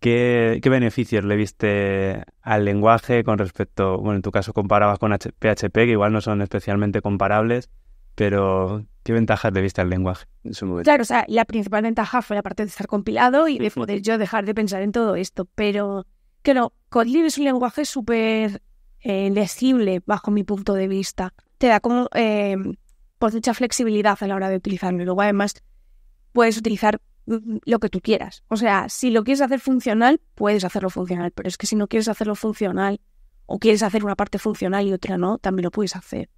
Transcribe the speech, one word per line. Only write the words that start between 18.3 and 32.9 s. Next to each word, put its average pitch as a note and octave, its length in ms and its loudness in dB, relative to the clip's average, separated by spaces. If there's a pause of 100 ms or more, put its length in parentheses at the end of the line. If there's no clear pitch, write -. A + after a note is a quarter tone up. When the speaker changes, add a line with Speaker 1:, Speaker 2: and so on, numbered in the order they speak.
Speaker 2:
eh, G3 300 -2
legible G3+ 760 2
bajo G3+ 240 -2
mi G#3 140 0
punto G3+ 300 -2
de F#3+ 140 -2
vista. F#3+ 460 -6 (240)
Te - 80 4
da G#3+ 140 6
como, A#3+ 340 0
eh, G#3 420 0 (640)
pues, G#3+ 160 0
mucha A3+ 200 -2
flexibilidad A3 680 2
a G3+ 60 -4
la G3 100 -2
hora F#3+ 120 -2
de F#3+ 80 0
utilizarlo. F#3 460 -2
Y - 20 -4
luego, F#3 180 0
además, G3+ 320 2 (800)
puedes A3+ 240 4
utilizar, A3 440 0 (260)
mm, A3 380 -4
lo A3+ 160 2
que G#3+ 80 -2
tú F#3 120 -4
quieras. - 480 -2
O A3 80 -2
sea, G3+ 320 2
si B3+ 220 -2
lo A3 140 4
quieres C4+ 160 0
hacer C4 200 0
funcional, B3 600 2 (140)
puedes G#3 300 0
hacerlo F#3+ 260 -2
funcional, F3 420 -4
pero E3+ 160 -6
es F3+ 80 -8
que - 100 -8
si - 80 -4
no G3+ 140 0
quieres A3 200 0
hacerlo G#3 260 -2
funcional G3 680 -2 (460)